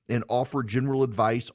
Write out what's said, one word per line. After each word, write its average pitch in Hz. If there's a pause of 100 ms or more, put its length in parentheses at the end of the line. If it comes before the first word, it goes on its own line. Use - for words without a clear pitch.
and 117
offered 127
general 135
advice 117